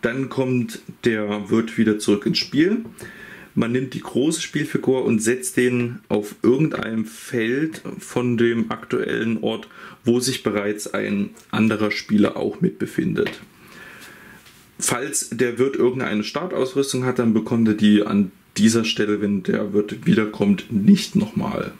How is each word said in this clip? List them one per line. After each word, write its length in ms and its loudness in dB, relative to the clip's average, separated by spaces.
dann 260 -2
kommt 520 -2
der 460 0
Wirt 280 0
wieder 200 4
zurück 280 0
ins 120 0
Spiel. 460 0
Man 140 0
nimmt 240 -4
die 60 -8
große 420 -2
Spielfigur 640 -2
und 160 2
setzt 360 -2
den 520 0
auf 340 -2
irgendeinem 640 2
Feld 800 -4
von 380 -2
dem 360 2
aktuellen 680 -4
Ort, 260 -4
wo 140 4
sich 240 -2
bereits 500 -2
ein 380 -2
anderer 400 0
Spieler 440 2
auch 240 -4
mit 200 -2
befindet. 500 -2
Falls 500 -4
der 280 0
Wirt 180 2
irgendeine 480 0
Startausrüstung 800 -2
hat, 160 0
dann 120 4
bekommt 360 2
er 60 4
die 300 6
an 280 2
dieser 280 4
Stelle, 360 0
wenn 240 0
der 280 -2
Wirt 320 -2
wiederkommt, 680 2
nicht 420 4
nochmal. 640 -2